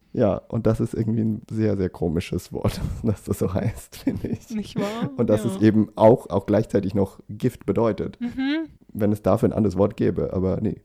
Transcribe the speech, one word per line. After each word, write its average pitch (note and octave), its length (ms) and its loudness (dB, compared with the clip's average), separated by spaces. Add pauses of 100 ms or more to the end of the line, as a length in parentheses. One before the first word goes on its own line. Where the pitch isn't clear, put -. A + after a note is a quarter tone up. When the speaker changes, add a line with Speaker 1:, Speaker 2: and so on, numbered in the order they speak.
(140)
Speaker 1:
Ja, A2 220 2
und - 320 -4
das A2+ 120 2
ist A#2 140 -2
irgendwie A2+ 300 0
ein A2 260 -2
sehr, A2 260 0
sehr F#2 140 0
komisches F2 640 -4
Wort, - 280 -2 (120)
<laughs> - 100 -8
dass A2+ 220 -2
das - 160 -4
so F2+ 120 0
heißt, - 440 -4
finde - 320 -4
ich. - 220 -8
Speaker 2:
Nicht G#3+ 280 -8
wahr? G#3 400 -4
Speaker 1:
Und A2 100 2
dass G#2+ 160 2
Speaker 2:
Ja. G2+ 60 0
Speaker 1:
es F#2+ 100 -8
eben G#2+ 360 6
auch, A2 340 6
auch G2 160 -2
gleichzeitig G2+ 480 0
noch G2 240 -2 (100)
Gift - 380 -4
bedeutet. G#2 540 -2
Speaker 2:
Mhm. C4+ 480 -4 (280)
Speaker 1:
Wenn G#2 140 2
es G#2+ 120 -2
dafür G#2 260 2
ein - 40 0
anderes F#2+ 240 0
Wort G2+ 200 2
gäbe, F2+ 360 0
aber F#2 300 0
nee, F2+ 220 -4